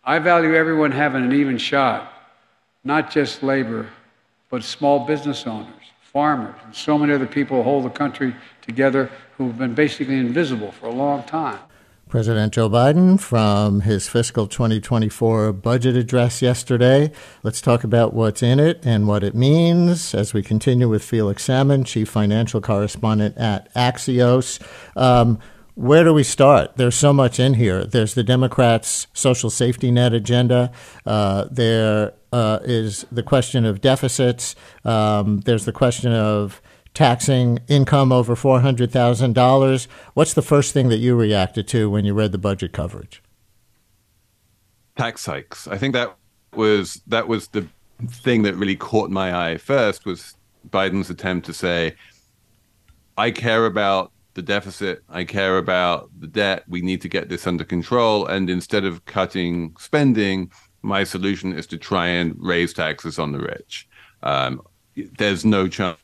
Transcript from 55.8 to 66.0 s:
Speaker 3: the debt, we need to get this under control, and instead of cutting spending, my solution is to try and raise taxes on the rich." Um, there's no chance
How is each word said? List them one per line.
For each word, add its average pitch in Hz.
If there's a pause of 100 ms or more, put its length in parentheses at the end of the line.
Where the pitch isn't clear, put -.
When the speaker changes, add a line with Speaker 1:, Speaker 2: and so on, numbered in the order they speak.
Speaker 3:
the 80
debt, 98
we 87
need 92
to 95
get 85
this 87
under 85
control, 107
and 92
instead 92
of 90
cutting 87
spending, 104 (300)
my 98
solution 95
is 73
to 82
try 87
and 87
raise 87
taxes 80
on 73
the 69
rich." - (380)
Um, 67 (560)
there's 101
no 101
chance 90